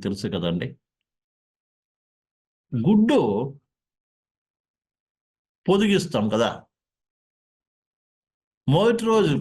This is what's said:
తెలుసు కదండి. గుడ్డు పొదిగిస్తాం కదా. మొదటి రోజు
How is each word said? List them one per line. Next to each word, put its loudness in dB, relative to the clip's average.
తెలుసు -6
కదండి. -4
గుడ్డు 4
పొదిగిస్తాం 0
కదా. 0
మొదటి 2
రోజు 2